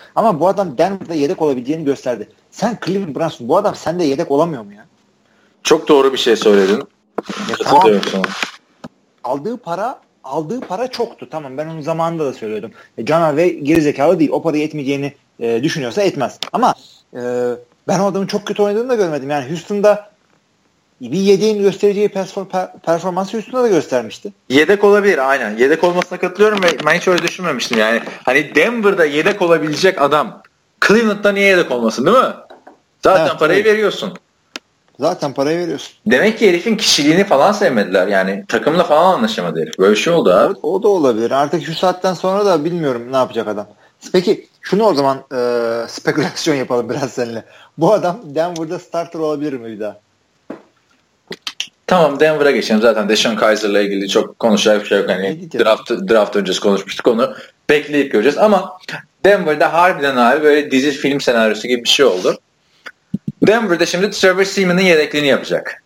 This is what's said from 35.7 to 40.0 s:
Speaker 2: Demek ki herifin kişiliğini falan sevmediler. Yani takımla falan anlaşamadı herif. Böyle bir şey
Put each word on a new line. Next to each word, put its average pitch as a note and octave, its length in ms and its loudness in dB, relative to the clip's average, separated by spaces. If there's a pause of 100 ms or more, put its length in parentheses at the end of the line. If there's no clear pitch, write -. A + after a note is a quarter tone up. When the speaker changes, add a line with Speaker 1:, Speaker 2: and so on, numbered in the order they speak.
Speaker 2:
Demek D#3 320 2
ki A3 100 4
herifin F3+ 280 2
kişiliğini D#3+ 480 2
falan E3 280 4
sevmediler. G2 540 0
Yani G2 420 -2
takımla D3+ 360 0
falan E3 300 4
anlaşamadı F2 480 -4
herif. - 160 -8
Böyle F#2+ 120 6
bir G#2+ 60 4
şey D#3+ 160 0